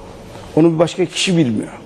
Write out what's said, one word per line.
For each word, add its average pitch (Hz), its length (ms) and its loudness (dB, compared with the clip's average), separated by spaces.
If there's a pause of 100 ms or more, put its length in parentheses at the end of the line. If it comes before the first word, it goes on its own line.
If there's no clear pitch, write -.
(560)
Onu 165 180 6
bir 156 60 0
başka 170 260 0
kişi 170 320 -2
bilmiyor. 120 480 0